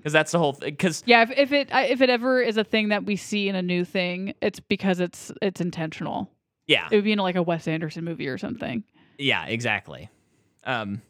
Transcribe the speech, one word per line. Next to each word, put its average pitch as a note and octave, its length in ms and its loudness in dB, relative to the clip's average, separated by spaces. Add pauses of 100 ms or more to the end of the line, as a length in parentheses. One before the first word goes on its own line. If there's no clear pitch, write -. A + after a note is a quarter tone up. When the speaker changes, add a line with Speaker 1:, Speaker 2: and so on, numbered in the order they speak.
Speaker 1:
'Cause D3+ 100 -4
that's D#3 200 4
the E3+ 60 4
whole D3 140 2
thing. C#3+ 240 -8
'Cause E3+ 300 -2
Speaker 2:
Yeah, A#3 160 8
if, A3+ 80 2
if C4+ 220 2
it, C#4+ 200 2
I, C4 140 4
if B3 160 2
it B3+ 80 6
ever B3 320 2
is A3 160 0
a G#3+ 60 4
thing G#3+ 260 0
that G3+ 160 0
we G#3 100 0
see G3+ 320 -2
in G3 60 -2
a F#3 80 -2
new F3+ 240 0
thing, F3+ 560 -2
it's - 180 -2
because F#3+ 400 0
it's, - 400 -4
it's F#3 220 -2
intentional. E3 680 -6 (360)
Speaker 1:
Yeah. G2+ 240 2
Speaker 2:
It G#3+ 60 6
would G3+ 80 4
be G#3+ 80 2
in, G#3 80 0
like, F#3 160 0
a F3+ 80 2
Wes E3 240 -2
Anderson E3 340 -4
movie E3 240 -6
or B2+ 120 -4
something. - 440 -6 (360)
Speaker 1:
Yeah, A#2 280 0
exactly. G2+ 640 -4 (560)
Um, A2 460 -4